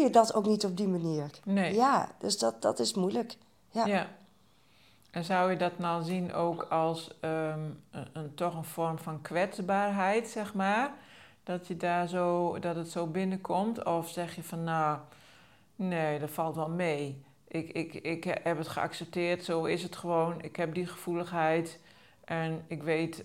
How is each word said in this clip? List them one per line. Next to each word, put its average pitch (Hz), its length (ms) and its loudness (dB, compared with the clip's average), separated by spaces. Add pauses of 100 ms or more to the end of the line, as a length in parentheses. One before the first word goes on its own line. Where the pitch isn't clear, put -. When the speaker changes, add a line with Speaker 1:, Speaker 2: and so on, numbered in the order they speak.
Speaker 1:
je 247 60 8
dat 220 240 8
ook 208 120 2
niet 214 200 2
op 180 120 -2
die 202 100 0
manier. 165 420 0 (160)
Speaker 2:
Nee. 190 280 2
Speaker 1:
Ja, 240 360 4 (100)
dus - 180 0
dat, - 240 0
dat - 180 2
is - 140 0
moeilijk. 202 440 0 (320)
Ja. 226 160 0
Speaker 2:
Ja. 196 220 2 (1040)
En 175 120 -4
zou 185 280 4
je 180 60 2
dat 175 220 0
nou 170 240 0
zien 180 300 -2
ook 170 300 2
als, 165 560 0
ehm, 160 400 -2 (320)
een, - 220 -10
een, 151 220 -8
toch 175 200 -2
een 160 80 -6
vorm 165 360 -2
van 156 220 -8
kwetsbaarheid, 202 1080 0
zeg 208 240 -6
maar? 202 400 2 (500)
Dat 180 240 -4
je 175 100 -4
daar 175 300 2
zo, 175 520 2
dat 175 160 -2
het 165 160 -6
zo 170 160 -2
binnenkomt? 190 800 0
Of 165 240 0
zeg 175 260 -6
je 165 80 -8
van, 165 200 -6
"Nou, 156 340 2 (800)
nee, 160 440 0
dat 147 100 -4
valt 160 260 -2
wel 156 140 -2
mee. 147 560 -2 (220)
Ik, 160 240 -4
ik, 165 220 -4
ik 165 300 -4
he-, 180 200 0
heb 165 140 2
het 160 100 -4
geaccepteerd, 175 800 -2
zo 165 200 0
is 170 180 0
het 170 120 -8
gewoon. 170 460 0
Ik 165 140 -10
heb 165 180 -2
die 175 140 -2
gevoeligheid 170 920 0 (460)
en 160 420 -2
ik 147 160 -8
weet, 160 420 0